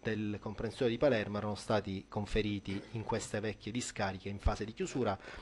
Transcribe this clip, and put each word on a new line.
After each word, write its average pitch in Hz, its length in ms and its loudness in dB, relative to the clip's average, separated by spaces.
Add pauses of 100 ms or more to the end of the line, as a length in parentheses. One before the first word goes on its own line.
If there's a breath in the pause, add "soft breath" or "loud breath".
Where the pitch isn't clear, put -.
del 107 380 0
comprensorio 107 480 0
di 117 100 2
Palermo 107 380 4
erano 104 180 -2
stati 98 540 0
conferiti 104 720 0 (120)
in 113 120 -4
queste 107 340 -2
vecchie 104 320 -4
discariche 98 580 -2
in 101 100 -4
fase 110 260 2
di 110 80 -4
chiusura 123 440 2 (260 loud breath)